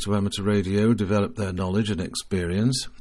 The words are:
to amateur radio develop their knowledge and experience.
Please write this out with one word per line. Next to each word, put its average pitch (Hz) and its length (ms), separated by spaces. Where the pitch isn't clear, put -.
to 101 100
amateur 101 300
radio 104 500
develop 101 400
their 95 180
knowledge 95 380
and 90 100
experience. 95 880